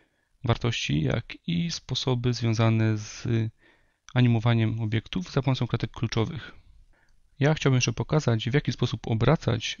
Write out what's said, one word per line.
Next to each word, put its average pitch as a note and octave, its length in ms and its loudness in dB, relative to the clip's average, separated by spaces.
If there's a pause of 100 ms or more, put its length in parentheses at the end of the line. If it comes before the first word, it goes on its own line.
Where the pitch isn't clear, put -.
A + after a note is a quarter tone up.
(440)
wartości, A#2+ 580 0
jak - 340 -2 (100)
i E3+ 240 -2
sposoby B2 600 -2
związane A2+ 680 2
z - 300 -10 (840)
animowaniem A2+ 680 2
obiektów A2+ 520 -4
za C#3+ 100 0
pomocą B2+ 240 0
klatek - 240 -4
kluczowych. - 640 -4 (840)
Ja D3 160 4
chciałbym C3+ 220 2
jeszcze A#2+ 160 0
pokazać, A#2 580 0
w A#2+ 40 -4
jaki D3 180 0
sposób - 340 -4
obracać A#2 760 0